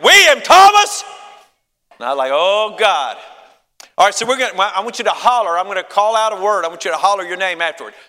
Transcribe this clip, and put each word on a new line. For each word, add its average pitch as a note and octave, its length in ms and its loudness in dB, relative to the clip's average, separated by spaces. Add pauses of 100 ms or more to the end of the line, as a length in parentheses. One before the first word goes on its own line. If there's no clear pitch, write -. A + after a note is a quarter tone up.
William E4+ 400 4
Thomas! G4 600 4 (920)
And A#2 80 -10
I B2+ 40 -4
was C#3 80 -4
like, C3 140 -2
Oh, G3+ 460 0
God. D#3 380 0 (800)
All E3+ 60 6
right, G3 100 2
so A3+ 140 -6
we're C4 100 -2
gonna, A3+ 180 -4
I F#3+ 240 -2
want A3+ 200 -8
you A3+ 60 -6
to D#3 40 0
holler. G3+ 480 0
I'm F3+ 80 -2
gonna F#3+ 160 -6
call G#3 320 -2
out A3 180 0
a F#3+ 80 -10
word. G3 240 -2
I E3 40 -4
want E3+ 160 -12
you F#3 80 -4
to D#3+ 40 -4
holler F#3+ 280 0
your F3+ 120 -10
name F3+ 240 -6
afterward. D3 340 -8 (140)